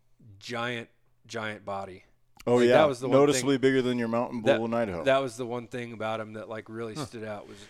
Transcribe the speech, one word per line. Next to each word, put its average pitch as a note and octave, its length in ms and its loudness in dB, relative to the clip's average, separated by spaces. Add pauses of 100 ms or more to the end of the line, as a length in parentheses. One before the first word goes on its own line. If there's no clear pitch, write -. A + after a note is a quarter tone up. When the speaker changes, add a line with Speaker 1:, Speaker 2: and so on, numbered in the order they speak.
(400)
Speaker 1:
giant, A#2 500 -8 (380)
giant G#2+ 380 -8
body. G2 380 -10 (440)
Speaker 2:
Oh, B2 80 4
Speaker 1:
Like, B2 140 6
Speaker 2:
yeah. B2+ 80 8
Speaker 1:
that D#3 100 8
was C3 120 -2
the C3 80 -6
one B2+ 120 4
Speaker 2:
Noticeably C#3 380 4
Speaker 1:
thing A#2 40 -2
Speaker 2:
bigger C3+ 220 4
than B2 160 0
your A#2 80 -2
mountain A#2 340 -2
bull A#2+ 120 4
Speaker 1:
that, A#2 80 2
Speaker 2:
in A2+ 120 -2
Idaho. G2+ 300 -2
Speaker 1:
that C3+ 180 4
was B2+ 160 -8
the B2+ 80 -6
one A#2 220 -8
thing A#2+ 260 -12
about A2 260 -6
him A2 140 -10
that, G#2 160 -12
like, A2 200 -12
really A2+ 260 -10
Speaker 3:
Huh. D3 100 -8
Speaker 1:
stood A2 180 -14
out G#2 240 -12
was G#2 100 -20 (120)